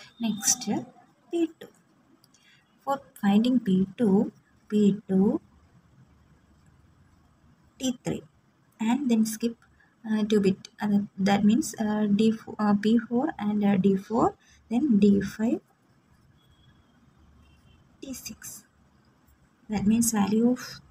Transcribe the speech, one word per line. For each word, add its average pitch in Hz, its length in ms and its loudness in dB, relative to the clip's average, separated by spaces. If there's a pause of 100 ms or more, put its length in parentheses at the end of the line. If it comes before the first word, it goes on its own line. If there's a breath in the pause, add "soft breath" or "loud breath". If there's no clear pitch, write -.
(180 loud breath)
next - 480 -4 (640)
P 339 200 -2 (100)
two. - 80 -20 (1120 soft breath)
For 277 200 -4 (180)
finding 226 400 2
P 190 260 0 (120)
two, 226 340 2 (340)
P 208 400 2
two, 196 360 2 (2250)
D 254 240 -4
three, - 200 -6 (580)
and 247 300 0
then 220 160 2
skip, 233 300 -6 (540 soft breath)
uh, 214 140 0
two 214 160 2
bit. 190 280 -2 (120)
Uh, 208 180 0 (180)
that 196 280 0
means, 226 340 2
uh, 214 280 -2
D 214 260 2
four, - 260 -10
uh, 208 160 2
P 214 240 2
four 240 400 -4
and, 208 260 -4
uh, 202 120 2
D 190 200 2
four, 262 380 -2 (340 soft breath)
then 247 300 2
D 202 220 4
five, 220 400 -4 (2500)
D 269 120 -14
six. - 520 -18 (1040)
That 190 180 -2
means 226 240 2
value 220 400 2
of - 300 -8 (100)